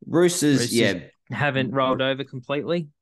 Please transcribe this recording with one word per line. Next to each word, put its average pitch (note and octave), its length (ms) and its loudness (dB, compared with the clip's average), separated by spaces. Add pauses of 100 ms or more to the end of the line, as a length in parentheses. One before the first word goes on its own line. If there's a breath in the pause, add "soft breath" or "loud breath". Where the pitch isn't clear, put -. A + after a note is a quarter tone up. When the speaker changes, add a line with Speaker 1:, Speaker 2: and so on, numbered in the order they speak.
Speaker 1:
Roosters, D3 540 2
Speaker 2:
Roosters A#2+ 140 -2
Speaker 1:
yeah. G2+ 260 2 (300)
Speaker 2:
haven't C3 420 -2
rolled C3 280 0
over C3+ 240 -2
completely. C#3+ 640 -6 (140)